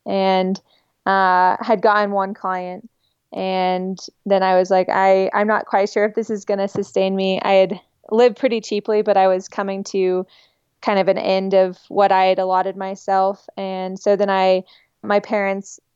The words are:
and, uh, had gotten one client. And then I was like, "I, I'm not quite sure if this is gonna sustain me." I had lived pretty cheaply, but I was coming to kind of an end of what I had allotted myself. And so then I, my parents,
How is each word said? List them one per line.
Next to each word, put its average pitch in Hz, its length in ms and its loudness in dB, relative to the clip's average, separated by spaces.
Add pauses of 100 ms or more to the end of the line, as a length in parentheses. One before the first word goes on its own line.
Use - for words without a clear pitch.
and, 190 520 0 (460)
uh, 185 540 2
had 214 240 -2
gotten 208 260 2
one 196 240 -2
client. 180 560 -8 (420)
And 185 680 -4 (260)
then 196 160 2
I 185 160 2
was 185 140 2
like, 185 180 2
"I, 190 420 2
I'm 208 160 0
not 214 200 0
quite 202 240 0
sure 208 140 0
if 214 100 -2
this 226 160 -4
is 208 120 -6
gonna 196 240 -2
sustain 190 480 -2
me." 190 280 0
I 196 100 0
had 190 260 2 (300)
lived 233 300 2
pretty 233 220 0
cheaply, 208 420 -2
but 208 120 2
I 190 120 4
was 190 200 0
coming 196 380 -6
to 185 400 -2 (560)
kind 208 160 0
of 190 100 0
an 190 120 2
end 190 340 -2
of 185 240 2 (120)
what 196 220 2
I 190 140 4
had 190 140 2
allotted 185 360 -2
myself. 196 800 -4
And 190 440 -8
so 202 160 2
then 202 160 0
I, 190 320 2 (400)
my 208 160 0
parents, 202 600 -6 (160)